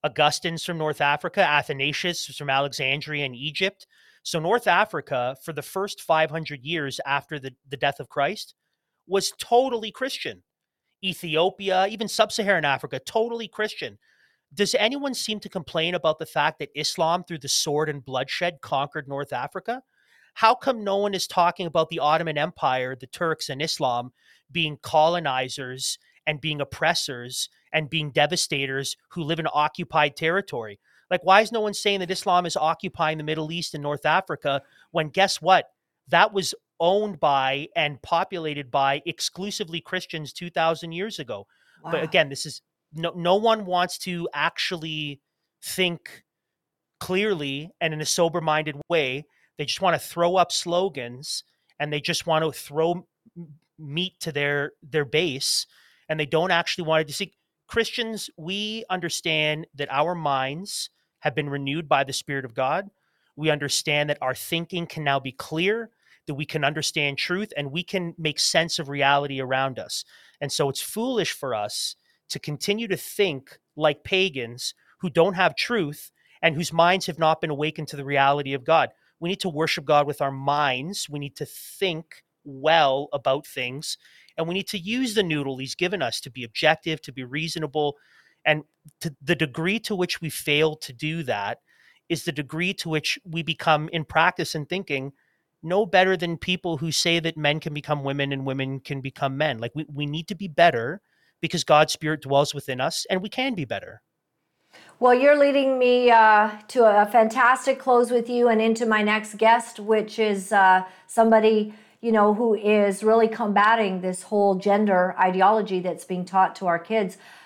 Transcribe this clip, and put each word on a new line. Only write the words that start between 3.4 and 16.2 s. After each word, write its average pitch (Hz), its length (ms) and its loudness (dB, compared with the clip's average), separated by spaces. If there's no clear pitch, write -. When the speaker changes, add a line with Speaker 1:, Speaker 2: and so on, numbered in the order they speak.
Speaker 1:
So - 180 -4
North 208 260 0
Africa, 143 760 0
for 165 100 -10
the 147 100 -8
first - 380 -8
five 156 300 2
hundred 147 340 -8
years 147 420 -4
after 147 320 -2
the, 131 160 -10
the 135 80 -8
death 139 240 0
of 131 80 -12
Christ, 151 460 -4
was 190 320 0
totally 240 520 2
Christian. - 520 -8
Ethiopia, 185 840 0
even 214 200 -6
sub-Saharan 196 560 0
Africa, 139 340 -2
totally 226 500 -4
Christian. 147 500 -6
Does 196 200 0
anyone 262 400 -2
seem 214 260 -6
to - 80 -16
complain 170 460 -4
about 160 240 0
the 156 80 -10